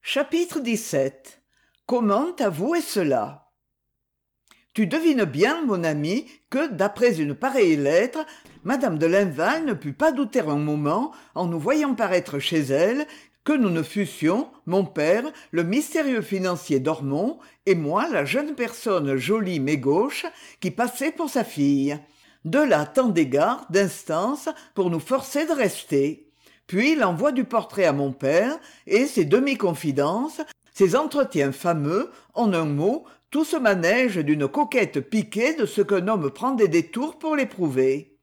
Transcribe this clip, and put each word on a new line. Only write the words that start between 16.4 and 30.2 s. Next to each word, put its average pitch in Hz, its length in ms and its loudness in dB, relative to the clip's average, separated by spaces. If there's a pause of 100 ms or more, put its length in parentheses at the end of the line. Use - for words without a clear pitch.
Dormont, 156 580 -2 (260)
et 190 120 4
moi, 170 320 0
la 180 160 0
jeune 285 320 -2
personne 180 580 -2
jolie 180 460 0
mais 143 160 0
gauche, 160 500 0 (320)
qui 185 140 -4
passait 247 400 -2
pour 320 180 -6
sa 233 140 0
fille. 143 520 0 (480)
De 160 140 0
là, 196 260 4
tant 254 260 0
d'égards, 165 600 2
d'instances, 196 800 -2 (260)
pour 180 160 0
nous - 80 -2
forcer 269 480 -2
de 320 60 -2
rester. 160 760 -2 (400)
Puis 254 280 2
l'envoi 220 380 0
du 254 100 0
portrait 202 440 -2
à 151 60 4
mon 139 200 -2
père 180 440 0 (300)
et 247 200 2
ses 220 180 0
demi-confidences, 190 1160 0 (320)